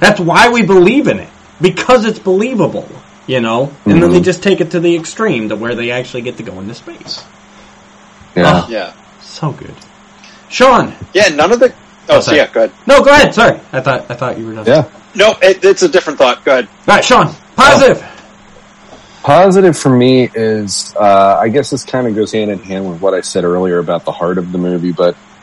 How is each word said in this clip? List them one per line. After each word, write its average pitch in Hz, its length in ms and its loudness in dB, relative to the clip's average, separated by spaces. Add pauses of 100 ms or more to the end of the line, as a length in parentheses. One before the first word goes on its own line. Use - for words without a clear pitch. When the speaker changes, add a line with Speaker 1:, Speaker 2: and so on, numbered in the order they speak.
Speaker 1:
that's 202 200 0
why 180 300 4
we 240 120 0
believe 196 460 4
in 104 100 -2
it. - 120 -16 (320)
Because 208 420 2
it's 214 140 -4
believable, 190 720 -2 (380)
you 127 140 -2
know? 117 300 -2 (160)
And 170 160 4
then 175 80 2
they 180 60 2
Speaker 2:
Mm-hmm. 175 80 2
Speaker 1:
just 175 180 -2
take 190 180 0
it 160 120 -6
to 175 80 -4
the 170 160 0
extreme 160 540 -6
to 107 60 -8
where 117 180 -8
they 117 180 -6
actually 127 300 -10
get 120 160 -10
to 110 40 -12
go 95 160 -16
into 101 160 -14
space. - 480 -18 (1120)
Speaker 2:
Yeah. 87 280 0
Speaker 1:
Oh, 113 60 -14
Speaker 3:
Yeah. 98 220 -8 (300)
Speaker 1:
so - 300 -10
good. - 220 -20 (760)
Sean. 220 440 2 (200)
Speaker 3:
Yeah, 196 140 2
none 156 240 0
of 240 80 0
the, 254 80 4
oh, - 40 -10 (360)
Speaker 1:
Oh, - 120 2
Speaker 3:
so - 0 -
Speaker 1:
sorry. 147 180 0
Speaker 3:
yeah, 120 140 2
go 113 120 -2
ahead. - 80 -2 (140)
Speaker 1:
No, 233 160 6
go 269 80 4
ahead, 285 240 4
sorry. 220 260 2 (120)
I 131 80 -4
thought, 127 300 -4
I 123 40 -12
thought 123 240 -8
you 113 80 -10
were 110 80 -12
done. 110 120 -14
Speaker 2:
Yeah. 135 180 2 (300)
Speaker 3:
No, 208 280 2
it, 185 220 4
it's 190 180 2
a 175 60 4
different 151 300 -4
thought. 123 260 0
Go 143 80 0
ahead. 123 160 0 (200)
Speaker 1:
All 202 80 4
right, - 80 0
Sean. 214 300 2 (220)
Positive. 269 460 4
Speaker 2:
Oh. - 140 -20 (1040)
Positive 180 540 4
for 139 180 -2
me 123 400 2
is, 110 640 -4
uh, 98 400 4
I 110 120 0
guess 131 180 -2
this 135 160 -8
kinda 123 280 -4
goes 104 200 -4
hand 107 180 -4
in 95 100 -6
hand 95 300 -10
with 85 120 -10
what 95 100 0
I 92 80 -2
said 87 240 -4
earlier 90 320 -2
about 85 300 -4
the 76 60 -4
heart 90 260 -4
of 90 120 -6
the 90 60 -8
movie, 90 360 -4
but 87 220 -2 (280)